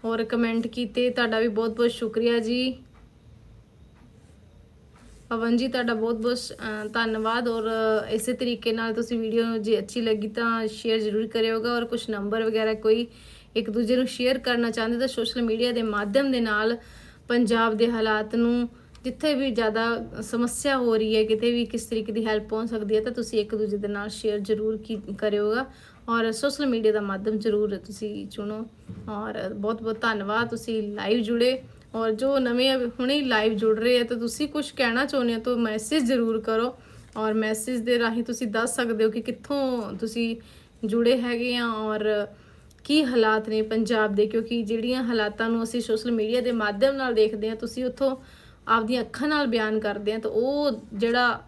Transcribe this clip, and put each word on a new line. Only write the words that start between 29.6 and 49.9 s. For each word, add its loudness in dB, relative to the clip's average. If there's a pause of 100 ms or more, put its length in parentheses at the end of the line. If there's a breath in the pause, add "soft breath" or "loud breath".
ਬਹੁਤ -4
ਧੰਨਵਾਦ, 0
ਤੁਸੀਂ -4
ਲਾਈਵ 0
ਜੁੜੇ। 2 (320 loud breath)
ਔਰ 0
ਜੋ 2
ਨਵੇਂ 2 (240)
ਹੁਣੇ 2
ਹੀ 0
ਲਾਈਵ 2
ਜੁੜ 2
ਰਹੇ 4
ਆ 2
ਤਾਂ -4
ਤੁਸੀਂ -4
ਕੁਛ -4
ਕਹਿਣਾ 0
ਚਾਹੁੰਦੇ 0
ਹੋ -4
ਤਾਂ 0
ਮੈਸੇਜ 0
ਜ਼ਰੂਰ 2
ਕਰੋ। 0 (400 loud breath)
ਔਰ 0
ਮੈਸੇਜ 0
ਦੇ 2
ਰਾਹੀਂ 0
ਤੁਸੀਂ -4
ਦੱਸ 0
ਸਕਦੇ 2
ਹੋ 4
ਕਿ -4
ਕਿੱਥੋਂ -2
ਤੁਸੀਂ -2 (480 loud breath)
ਜੁੜੇ 4
ਹੈਗੇ -2
ਆ -2
ਔਰ 0 (580 loud breath)
ਕੀ 4
ਹਾਲਾਤ 2
ਨੇ 0
ਪੰਜਾਬ 2
ਦੇ, 4
ਕਿਉਂਕਿ -2
ਜਿਹੜੀਆਂ 0
ਹਾਲਾਤਾਂ 0
ਨੂੰ 0
ਅਸੀਂ -2
ਸੋਸ਼ਲ 0
ਮੀਡੀਆ 2
ਦੇ 0
ਮਾਧਿਅਮ 2
ਨਾਲ 0
ਦੇਖਦੇ 4
ਹਾਂ, -4
ਤੁਸੀਂ -6
ਉੱਥੋਂ 0 (520 loud breath)
ਆਪਦੀਆਂ 2
ਅੱਖਾਂ -4
ਨਾਲ 2
ਬਿਆਨ 2
ਕਰਦੇ -2